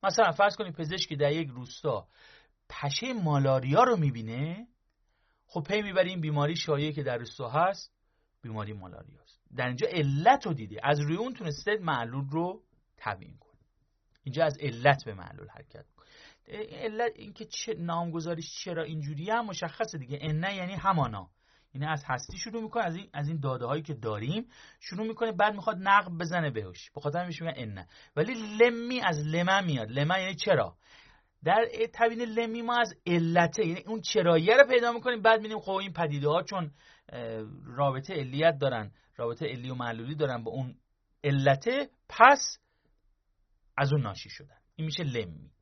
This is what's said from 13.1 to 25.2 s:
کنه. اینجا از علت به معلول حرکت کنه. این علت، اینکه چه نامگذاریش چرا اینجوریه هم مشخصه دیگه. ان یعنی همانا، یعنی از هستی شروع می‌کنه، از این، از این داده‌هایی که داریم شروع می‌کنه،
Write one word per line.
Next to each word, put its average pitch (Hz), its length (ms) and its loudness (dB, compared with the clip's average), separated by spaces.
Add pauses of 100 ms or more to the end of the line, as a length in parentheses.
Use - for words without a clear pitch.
کنه. - 140 -20 (720)
اینجا 151 220 0
از 147 140 -2
علت 135 460 2
به 110 80 -8
معلول 92 340 -14
حرکت - 380 -20 (100)
کنه. - 120 -20 (380)
این 214 340 -12
علت، 226 360 -2
اینکه 208 300 -16
چه - 280 -8
نامگذاریش 170 920 -4
چرا 170 200 -4
اینجوریه 156 500 -4
هم 233 120 0
مشخصه 185 520 -6
دیگه. 135 240 -8
ان 156 220 -2
یعنی 190 300 -4
همانا، 143 560 0 (440)
یعنی 139 140 -6
از 151 200 -4
هستی - 300 -6
شروع 226 260 -8
می‌کنه، 220 200 -2
از 165 120 -2
این، 170 180 -12
از 143 140 -2
این 160 120 -2
داده‌هایی 131 420 -2
که 151 120 -8
داریم 117 540 -4 (320)
شروع 208 280 -8
می‌کنه، 226 240 -2